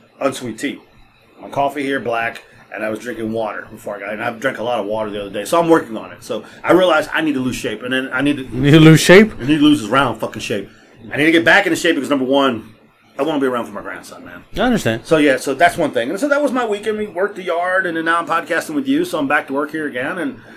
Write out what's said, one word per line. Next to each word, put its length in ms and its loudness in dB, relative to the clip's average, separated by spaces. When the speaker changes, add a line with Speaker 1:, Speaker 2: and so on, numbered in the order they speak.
Speaker 1:
unsweet 400 -6
tea. 220 -8
My 60 -16
coffee 360 -4
here, 180 -4
black, 420 -4
and 100 -10
I 60 -2
was 100 -6
drinking 320 -8
water 400 -6
before 240 -12
I 60 -12
got 120 -8
in. 60 -10
I've 220 -8
drank 180 -4
a 40 -6
lot 180 -2
of 60 -6
water 220 -4
the 120 -6
other 80 -10
day, 160 -8
so 120 0
I'm 120 2
working 260 2
on 160 -12
it. 100 -20
So 220 -8
I 80 6
realized 400 4
I 80 -2
need 140 0
to 40 -2
lose 160 -4
shape, 260 -6
and 120 -6
then 180 -2
I 100 -2
need 140 2
to 80 -10
Speaker 2:
You 180 -6
need 100 4
to 100 10
lose 180 10
shape? 400 8
Speaker 1:
I 60 -6
need 140 2
to 40 2
lose 160 6
this 100 -6
round 300 2
fucking 220 -8
shape. 260 -6
I 60 -10
need 120 2
to 40 4
get 140 4
back 200 6
into 120 0
shape 180 0
because, 140 -4
number 160 0
one, 500 0
I 40 -2
wanna 180 -2
be 80 2
around 200 -4
for 40 -16
my 100 -12
grandson, 440 -14
man. 180 -18
Speaker 2:
I 60 -4
understand. 460 0
Speaker 1:
So, 100 2
yeah, 220 4
so 160 -4
that's 240 2
one 140 0
thing. 180 -2
And 100 -6
so 80 0
that 140 0
was 100 0
my 140 -2
weekend. 320 -4
We 100 -6
worked 300 -4
the 60 -10
yard, 420 -2
and 100 -4
then 80 -4
now 160 0
I'm 80 -4
podcasting 480 -2
with 100 -2
you, 200 0
so 120 -4
I'm 120 -2
back 180 -2
to 60 -8
work 180 -4
here 160 -6
again. 300 -6
And, 240 -8